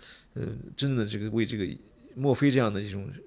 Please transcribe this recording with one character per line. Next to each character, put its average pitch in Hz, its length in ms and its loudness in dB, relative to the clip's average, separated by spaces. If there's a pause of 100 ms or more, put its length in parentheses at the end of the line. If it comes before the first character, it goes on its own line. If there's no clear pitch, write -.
(340)
呃， - 80 -6 (340)
真 139 140 0
正 135 60 2
的 113 80 2
这 104 140 -4
个 104 120 -4
为 110 140 2
这 107 140 -2
个 95 80 0 (480)
墨 131 180 2
菲 143 160 4
这 131 120 6
样 110 120 2
的 98 80 -2
一 104 80 -6
种、 98 220 -8 (160)